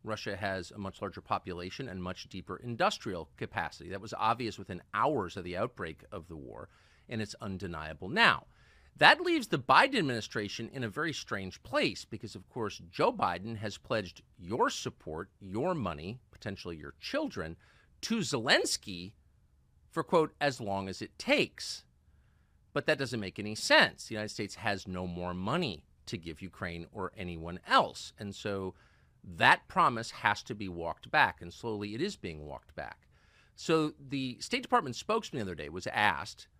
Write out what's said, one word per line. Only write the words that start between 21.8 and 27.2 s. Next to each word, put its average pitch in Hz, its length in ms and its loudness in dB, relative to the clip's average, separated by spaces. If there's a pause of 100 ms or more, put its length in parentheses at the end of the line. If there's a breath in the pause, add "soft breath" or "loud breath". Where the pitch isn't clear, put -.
But 143 140 0
that 156 100 4
doesn't 131 220 -2
make 95 180 -6
any 107 160 -4
sense. - 540 4
The 110 80 -8
United 107 140 -4
States - 260 -6
has 104 320 -2
no 92 180 -2
more 87 300 -4
money 110 500 -2 (220)
to - 100 -6
give 82 240 -10
Ukraine 85 500 -8
or 95 240 -6
anyone 87 520 -8